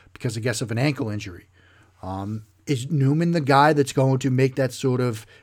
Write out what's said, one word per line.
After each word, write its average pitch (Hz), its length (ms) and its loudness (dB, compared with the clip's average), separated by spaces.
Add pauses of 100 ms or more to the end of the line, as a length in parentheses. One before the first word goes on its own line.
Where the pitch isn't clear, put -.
(120)
because, 113 240 -6
I 113 40 -6
guess, 117 200 -2
of 113 120 -6
an 110 60 -2
ankle 131 320 0
injury. 104 380 -10 (540)
Um, 98 420 -8 (220)
is 135 240 -4
Newman 156 420 2
the 170 80 0
guy 139 320 6
that's 143 200 2
going 131 260 2
to 131 120 -2
make 131 260 2
that 131 160 0
sort 127 280 -2
of 117 260 -4 (160)